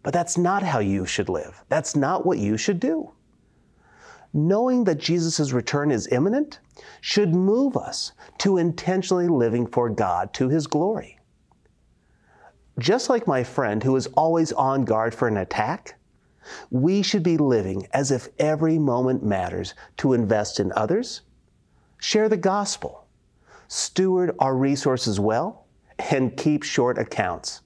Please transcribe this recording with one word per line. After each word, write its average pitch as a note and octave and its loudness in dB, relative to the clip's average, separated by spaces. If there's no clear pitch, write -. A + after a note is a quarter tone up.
But C3+ -4
that's E3+ 0
not F#3 2
how D3 0
you G2 0
should F#2+ -4
live. - -6
That's D3 -2
not D3 0
what F3+ 2
you G#2 0
should F3+ -2
do. D#4 -2
Knowing A3 2
that D#3+ 0
Jesus' E3 0
return C#3+ 0
is A#2 0
imminent G#3 0
should F#3+ 2
move G#3+ 2
us - -6
to G3 2
intentionally F3+ 0
living A#2+ 2
for A#2+ 0
God F#2+ -2
to C3 0
his D3 0
glory. F#3 -2
Just F#3 0
like A#3 2
my C3 0
friend A2 -2
who C3 2
is C3 0
always D#3+ 2
on C3+ 0
guard A2 0
for B2 0
an G#2+ 0
attack, - -4
we E3+ 2
should F#3 0
be E3 2
living G2+ 0
as C#3 0
if B2 -2
every D#3 2
moment B2+ 0
matters F2+ -2
to C3 2
invest G#2+ 0
in F#2 0
others, E3+ -2
share G#3+ 2
the G#3+ 2
gospel, G3 -2
steward F#3 0
our C3+ 0
resources B2+ 0
well, A#2 0
and C3 0
keep D3+ 0
short B2 0
accounts. - -6